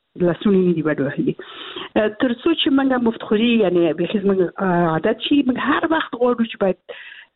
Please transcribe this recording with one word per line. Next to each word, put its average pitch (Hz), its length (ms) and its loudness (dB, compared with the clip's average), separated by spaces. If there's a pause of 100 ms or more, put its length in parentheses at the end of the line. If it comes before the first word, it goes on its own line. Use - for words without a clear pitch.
(160)
لاسونه 180 420 2
نه 180 140 4
دي 165 100 0
بډ 151 180 0
وهلي. 139 360 -2 (600)
اه، 214 120 2
تر 240 240 -2
څو 320 220 0
چې 320 140 -2
موږ 269 340 2
مفتخوري، 226 580 0
یعنې 175 320 2
بیخي 175 260 -2
زموږ، 190 220 2 (180)
اه، 175 340 2
عادت 208 280 -2
شي، 285 220 2
موږ 254 160 0
هر 320 320 -2
وخت 311 260 -2
غواړو 240 280 0
چې - 160 -10
باید، 190 160 0 (600)